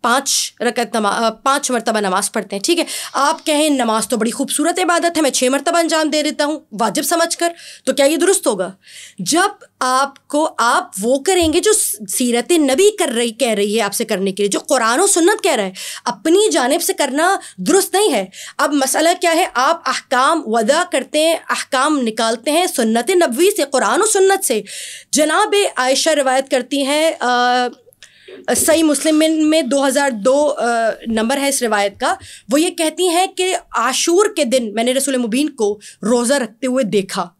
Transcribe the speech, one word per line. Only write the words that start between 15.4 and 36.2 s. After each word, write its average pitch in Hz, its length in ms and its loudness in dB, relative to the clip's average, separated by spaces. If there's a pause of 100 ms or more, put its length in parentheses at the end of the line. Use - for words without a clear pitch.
कह 320 120 2
रहा 208 100 -2
है, 190 80 -8 (340)
अपनी 359 420 2
जानिब 285 320 0
से 370 120 -2
करना 320 460 0 (200)
दुरुस्त 339 360 0
नहीं 403 140 2
है। 190 220 -2 (280)
अब 294 140 0
मसला 294 400 2
क्या 359 180 0
है, 339 240 0
आप 294 320 0
अहकाम 269 600 0
वदा 220 360 2
करते 302 360 -2
हैं, 320 200 2
अहकाम 277 580 -2
निकालते 233 540 -2
हैं 349 160 2
सुन्नत 233 440 0
नबवी 339 400 2
से, 339 140 0
कुरान 254 360 0
और 415 60 2
सुन्नत 381 360 2
से। 214 200 -2 (500)
जनाब 381 640 2
आयशा 269 340 2
रिवायत 269 380 0
करती 269 320 -2
हैं, 302 400 0
अ, 247 480 0 (800)
सही 320 340 2
मुस्लिम 311 320 2
में, 311 140 4
में 311 400 2
दो 277 120 2
हज़ार 277 300 2
दो, 254 320 2
अ, 233 560 0 (100)
नंबर 226 280 0
है 277 120 0
इस - 120 -2
रिवायत 202 400 0
का, 339 160 0 (320)
वो 254 80 2
ये 349 120 2
कहती 320 380 -2
हैं 359 260 2
कि 370 200 -2 (220)
आशूर 339 600 2
के 302 80 2
दिन 233 300 0
मैंने 240 180 0
रसूल 269 240 -2
मुबीन 247 300 0
को 208 320 -4 (240)
रोज़ा 240 340 0